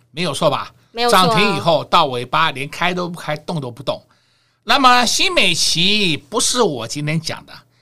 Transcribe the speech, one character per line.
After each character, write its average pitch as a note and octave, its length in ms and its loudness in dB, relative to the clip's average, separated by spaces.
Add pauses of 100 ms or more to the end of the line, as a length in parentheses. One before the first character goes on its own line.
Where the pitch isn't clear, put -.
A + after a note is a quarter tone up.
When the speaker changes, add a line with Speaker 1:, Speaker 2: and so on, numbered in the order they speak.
(120)
Speaker 1:
没 D#3+ 100 -8
有 E3+ 120 -4
错 E3 160 0
吧？ A#2 220 -4 (220)
Speaker 2:
没 A3+ 80 -6
有 A#3+ 80 2
错 A3 80 4
啊。 F#3 100 4
Speaker 1:
涨 A3+ 80 2
停 G#3+ 220 2
以 - 20 -6
后 D3+ 240 2
到 E3 220 2
尾 B2 200 -4
巴 D#3+ 260 0
连 C3 180 -8
开 F3+ 240 -2
都 F3+ 160 -6
不 F3 100 -12
开， D#3 160 -6
动 D#3 240 -8
都 C3 100 -8
不 A#2 140 -14
动。 - 180 -6 (600)
那 B3 160 2
么 B3 260 4
新 F4+ 280 0
美 G#3+ 200 4
琪 F3+ 640 0
不 G#3 240 -8
是 B3 220 0
我 C#3 260 -2
今 D3 180 -8
天 D#3 140 -2
讲 - 260 -10
的， - 60 -20 (300)